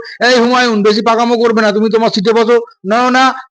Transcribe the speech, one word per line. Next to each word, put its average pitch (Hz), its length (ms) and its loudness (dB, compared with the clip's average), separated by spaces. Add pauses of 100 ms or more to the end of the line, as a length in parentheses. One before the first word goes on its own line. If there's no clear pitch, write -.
(260)
এই 247 140 2
হুমায়ুন, 240 440 0
বেশি 214 180 0
পাকামো 240 340 0
করবে 226 260 0
না, 214 100 0
তুমি 214 180 0
তোমার 220 200 0
সিটে 214 240 -2
বসো। 233 260 2 (260)
"না, 240 260 0
না, 262 220 2 (160)